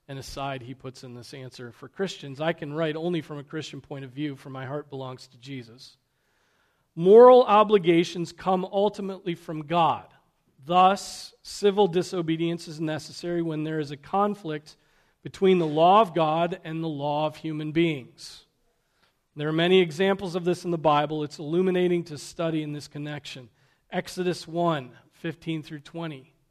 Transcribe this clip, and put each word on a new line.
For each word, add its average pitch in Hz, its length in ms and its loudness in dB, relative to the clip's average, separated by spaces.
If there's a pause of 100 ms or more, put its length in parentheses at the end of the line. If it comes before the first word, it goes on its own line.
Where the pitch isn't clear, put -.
an 139 80 -12
aside 135 460 -10
he 120 100 -14
puts 131 320 -16
in 123 80 -16
this 120 220 -18
answer, 127 360 -16
for 135 160 -20
Christians, 143 540 -8
I 165 140 0
can 147 180 -12
write 156 240 -2
only 170 240 -4
from 147 160 -12
a 143 80 -14
Christian 147 380 -12
point 135 240 -14
of 127 40 -16
view, 139 260 -8
for 139 120 -20
my 131 160 -12
heart 147 240 -8
belongs 131 380 -14
to - 100 -20
Jesus. 123 640 -16 (960)
Moral 240 500 10
obligations 180 880 2
come 185 320 -2
ultimately 196 680 -4
from 156 320 -12
God. 147 400 0 (580)
Thus, 185 760 2
civil 202 460 2
disobedience 170 800 -2
is 156 120 -12
necessary 165 640 -6
when 156 220 -4
there 156 160 -4
is 143 100 -6
a 147 60 -12
conflict 196 800 -4 (460)
between 185 360 2
the 165 80 0
law 170 340 6
of 175 140 2
God 170 500 0
and 160 180 -8
the 165 60 -4
law 147 380 -2
of 151 100 -4
human 156 360 -8
beings. 151 720 -4 (880)
There 147 140 -6
are 156 40 -2
many 175 280 4
examples 185 540 0
of 180 100 -4
this 175 220 -2
in 175 40 -4
the 170 60 -2
Bible. 151 480 2
It's - 140 -14
illuminating 180 680 0
to 151 140 -14
study 160 440 -6
in 151 120 -8
this 143 120 -12
connection. 147 600 -12 (420)
Exodus 180 560 -6
one, 160 440 -2 (200)
fifteen 160 520 -10
through 151 180 -14
twenty 156 540 -14 (160)